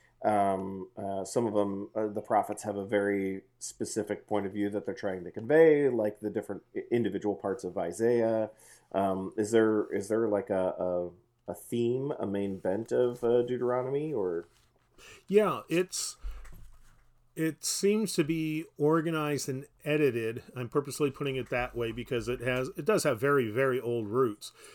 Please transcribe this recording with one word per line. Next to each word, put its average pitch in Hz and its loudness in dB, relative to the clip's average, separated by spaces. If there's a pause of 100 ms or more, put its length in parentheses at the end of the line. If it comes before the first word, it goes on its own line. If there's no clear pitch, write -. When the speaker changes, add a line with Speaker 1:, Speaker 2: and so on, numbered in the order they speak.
(240)
Speaker 1:
Um, 98 2
uh, 98 -4
some 120 0
of 104 -2
them, 101 0
uh, 107 0
the 104 -6
prophets 104 0
have 104 -4
a 98 -4
very 98 0 (180)
specific - -6
point 101 0
of 95 -8
view 101 0
that 104 -4
they're 98 -6
trying 92 -4
to 87 -10
convey, 147 4
like 110 0
the 107 -4
different 101 -6 (120)
i-, 101 -6 (100)
individual 101 0
parts 98 -4
of 90 -6
Isaiah. 110 2 (420)
Um, 95 0
is 107 0
there, 110 6
is 98 -2
there, 113 2
like, 104 0
a, 92 2 (720)
a, 101 -6
a - -10
theme, 123 -2
a 101 -2
main 101 -2
bent 98 -2
of, 123 2
uh, 120 4
Deuteronomy, 127 -2
or? 90 -2 (800)
Speaker 2:
Yeah, 185 4
it's, - -2 (1200)
it 160 -2
seems 208 2
to 165 4
be 156 -2 (140)
organized 151 2
and 135 -6 (180)
edited. 123 2 (140)
I'm 123 -6
purposely 139 0
putting 139 -4
it 120 -4
that 123 -2
way 117 -2
because 113 -4
it 123 -2
has, 127 -2
it 147 -8
does 208 4
have 123 0
very, 139 4
very 131 2
old 117 -2
roots, 113 0 (240)